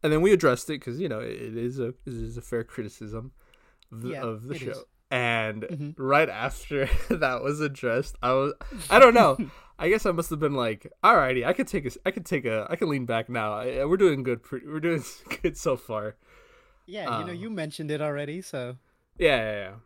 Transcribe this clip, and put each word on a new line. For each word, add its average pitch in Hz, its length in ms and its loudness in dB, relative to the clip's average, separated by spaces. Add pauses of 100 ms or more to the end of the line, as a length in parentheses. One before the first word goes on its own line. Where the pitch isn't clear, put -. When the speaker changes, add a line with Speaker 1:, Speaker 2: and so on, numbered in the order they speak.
Speaker 1:
And 151 100 0
then 156 100 4
we 196 120 6
addressed 156 360 2
it 151 100 -6
'cause, 123 200 -10
you 185 100 -4
know, 110 100 -6
it, 117 220 -10
it 113 160 -10
is 123 220 -6
a, 120 100 -4
it 127 60 -12 (180)
is 113 240 -8
a 117 40 -12
fair 117 220 -6
criticism 110 680 -12 (600)
of 113 100 -16
the, 123 80 -8
Speaker 2:
Yeah, 120 140 -10
Speaker 1:
of 113 240 -8
the 143 80 -8
Speaker 2:
it 160 60 -10
Speaker 1:
show. 123 100 -8
Speaker 2:
is. - 120 -12 (260)
Speaker 1:
And 113 540 -2
Speaker 2:
Mm-hmm. 147 400 -10
Speaker 1:
right 139 260 4
after 131 600 -4 (100)
<laughs> - 100 -6
that 135 340 0
was 147 180 -2
addressed, 135 600 -2
I 123 120 2
was, 135 200 0 (360)
I 220 100 10
don't 247 140 12
know. 196 240 6 (200)
Speaker 2:
<laughs> - 220 -20
Speaker 1:
I 160 100 0
guess 214 160 2
I 196 60 2
must 165 180 -2
have 151 100 -4
been 147 160 0
like, 113 360 -2 (120)
"Alrighty, 131 420 6
I 165 80 2
could - 140 -2
take 156 180 -6
a - 20 -2
s-, - 180 -8
I - 60 0
could 180 140 -10
take 139 200 -2
a, 110 240 -2
I 170 60 -2
can 170 140 0
lean 135 160 -2
back 113 220 -2
now. 110 260 -2
I, 127 320 -2
we're 170 120 4
doing 160 260 6
good. 123 200 -2
Pre-, - 220 -10
we're 151 140 -8
doing 160 240 -2 (180)
<laughs> - 200 -10
good 165 160 -2
so 139 200 0
far." 107 380 -8 (680)
Speaker 2:
Yeah, 170 340 -6
you 107 60 -6
know, 180 60 -10
Speaker 1:
Um, 175 60 -10
Speaker 2:
you 208 120 -10
mentioned 156 420 -8
it 151 100 -4
already, 147 400 -6
so 127 360 -10 (400)
Speaker 1:
Yeah, 151 200 4
yeah, 110 160 -4
yeah. 98 200 -10 (120)